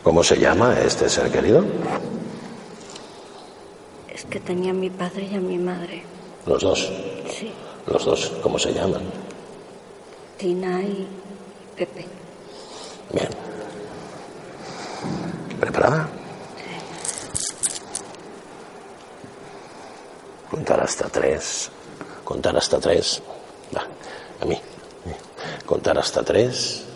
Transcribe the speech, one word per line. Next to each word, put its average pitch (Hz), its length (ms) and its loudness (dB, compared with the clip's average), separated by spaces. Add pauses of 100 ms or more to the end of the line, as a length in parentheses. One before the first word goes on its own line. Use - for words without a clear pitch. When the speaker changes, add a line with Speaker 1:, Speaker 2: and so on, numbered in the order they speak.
Speaker 1:
¿Cómo 82 200 8
se - 160 8
llama 98 400 8
este - 280 6
ser 64 240 4
querido? 95 320 8 (2500)
Speaker 2:
Es - 160 -12
que - 140 -6
tenía 185 320 0
a - 20 2
mi 185 160 2
padre 185 420 -4
y 202 40 -2
a 196 40 2
mi 180 200 0
madre. 180 440 -2 (440)
Speaker 1:
¿Los 67 160 6
dos? - 280 4 (380)
Speaker 2:
Sí. 220 220 -6 (340)
Speaker 1:
¿Los - 200 2
dos? - 360 2
¿Cómo - 160 2
se - 160 2
llaman? - 300 2 (1300)
Speaker 2:
Tina 185 440 0
y 196 260 -2 (720)
Pepe. 180 300 -4 (1040)
Speaker 1:
Bien. - 160 2 (2250)
¿Preparada? 156 500 4 (480)
Speaker 2:
Sí. - 60 -12 (3750)
Speaker 1:
Contar - 320 2
hasta - 280 0
tres. - 600 0 (540)
Contar - 340 2
hasta - 220 4
tres. - 420 4 (540)
Va, - 100 -2 (560)
a - 40 -2
mí. 82 140 0 (1080)
Contar - 340 4
hasta - 240 2
tres. - 640 4 (100)